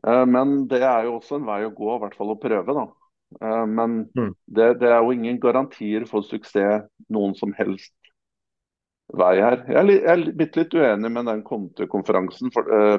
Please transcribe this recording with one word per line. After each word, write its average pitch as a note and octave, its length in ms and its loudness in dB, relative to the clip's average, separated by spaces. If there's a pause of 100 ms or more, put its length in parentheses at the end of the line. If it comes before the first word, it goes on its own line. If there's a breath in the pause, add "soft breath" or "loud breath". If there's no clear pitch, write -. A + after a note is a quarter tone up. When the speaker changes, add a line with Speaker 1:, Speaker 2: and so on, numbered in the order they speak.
Speaker 1:
Eh, B2+ 180 4
men C3+ 420 2
det B2+ 160 0
er A#2+ 240 2
jo A#2+ 120 -6
også C#3+ 200 -10
en C#3+ 80 -10
vei G#2 180 -4
å G#2+ 80 -10
gå, G#2+ 220 -6
i A#2+ 80 -6
hvert G2+ 120 -10
fall G#2 180 -6
å G#2 80 -10
prøve, A2+ 360 -2
da. A#2+ 80 -4 (560)
Eh, A2+ 240 -2
men A2+ 500 -2
Speaker 2:
Mm. A2 180 -4 (140)
Speaker 1:
det, A#2 320 4
det B2 120 2
er A#2 100 6
jo A#2 100 2
ingen A#2+ 280 -4
garantier A#2+ 680 -2
for G#2+ 160 -4
suksess G#2 640 -2 (240)
noen G2+ 260 -2
som G2+ 220 -6
helst G2 360 -6 (1160)
vei F2+ 320 2
her. B2 260 2
Jeg A#2+ 120 0
er F3 80 4
li-, G3 140 6
jeg - 120 2
er F3 80 2
li-, D#3+ 160 -4
bitte D#3+ 240 -2
litt E3 160 -4
uenig A2+ 340 2
med A#2+ 180 -6
den G#2+ 140 -4
Conte-konferansen, F#2+ 1080 -4
for, - 160 -2
eh, G#2 300 4